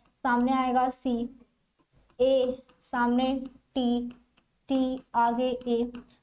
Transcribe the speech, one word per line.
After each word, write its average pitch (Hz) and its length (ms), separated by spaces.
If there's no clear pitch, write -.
सामने 254 380
आएगा 254 360
सी, 247 280
ए, 254 440
सामने 247 520
टी, 240 340
टी, 262 300
आगे 240 360
ए। 240 260